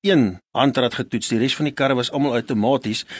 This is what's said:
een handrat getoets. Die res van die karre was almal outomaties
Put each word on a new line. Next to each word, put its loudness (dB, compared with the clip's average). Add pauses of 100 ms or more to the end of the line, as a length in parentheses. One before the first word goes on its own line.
een 2 (160)
handrat 2
getoets. -6
Die 0
res 0
van -2
die -4
karre 0
was -2
almal 0
outomaties -2 (140)